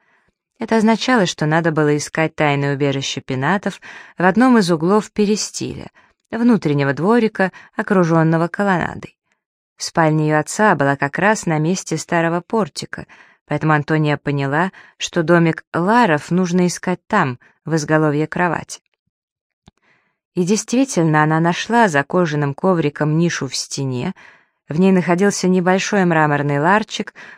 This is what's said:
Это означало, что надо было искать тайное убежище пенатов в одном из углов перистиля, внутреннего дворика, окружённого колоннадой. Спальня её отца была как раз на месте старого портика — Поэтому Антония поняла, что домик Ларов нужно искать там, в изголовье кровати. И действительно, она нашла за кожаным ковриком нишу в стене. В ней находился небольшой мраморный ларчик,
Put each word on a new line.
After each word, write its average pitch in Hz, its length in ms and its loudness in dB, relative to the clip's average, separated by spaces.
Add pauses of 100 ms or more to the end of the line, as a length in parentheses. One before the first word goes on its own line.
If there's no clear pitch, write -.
(600)
Это 226 160 -2
означало, 220 500 2
что - 200 -4
надо 160 260 0
было 151 240 2
искать 156 400 -4
тайное 143 380 0
убежище 139 480 -4
пенатов 151 580 -4 (380)
в 170 80 0
одном 233 320 4
из 185 120 2
углов 180 420 0
перистиля, - 800 -4 (420)
внутреннего 160 640 2
дворика, 196 600 0 (240)
окружённого 165 720 2
колоннадой. - 680 -4 (600)
Спальня 156 480 0
её 151 140 2
отца 202 360 0
была 139 220 0
как 143 200 -4
раз 208 280 0
на 156 140 0
месте 165 360 -2
старого 165 460 -2
портика — - 640 -6 (420)
Поэтому 156 260 0
Антония 151 440 0
поняла, 143 540 -2 (260)
что - 240 -4
домик 165 500 2
Ларов 180 600 2
нужно 180 340 2
искать 180 400 -4
там, 151 320 -2 (260)
в 156 120 -4
изголовье 156 500 0
кровати. - 560 -4 (1500)
И 180 100 0
действительно, 180 800 0
она 156 180 2
нашла 208 480 2
за 143 160 2
кожаным 147 520 -2
ковриком 156 640 0
нишу 165 280 -2
в 131 80 -10
стене. 135 600 -6 (520)
В 147 120 -4
ней 190 120 4
находился 185 560 0
небольшой 185 580 0
мраморный 147 540 2
ларчик, 196 540 -2 (240)